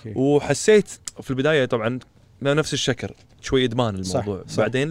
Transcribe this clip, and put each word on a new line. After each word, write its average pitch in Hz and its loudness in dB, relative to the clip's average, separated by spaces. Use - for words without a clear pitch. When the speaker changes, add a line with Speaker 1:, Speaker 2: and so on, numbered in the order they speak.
Speaker 1:
إيه. 107 -8
Speaker 2:
وحسيت 147 4
في - -10
البداية 135 2
طبعًا، 120 -2
ما 139 0
نفس 143 0
الشكل، 123 -4
شوي 131 2
إدمان 113 -2
Speaker 1:
صح، 110 -2
Speaker 2:
الموضوع. 101 -6
Speaker 1:
صح. - -6
Speaker 2:
بعدين 123 0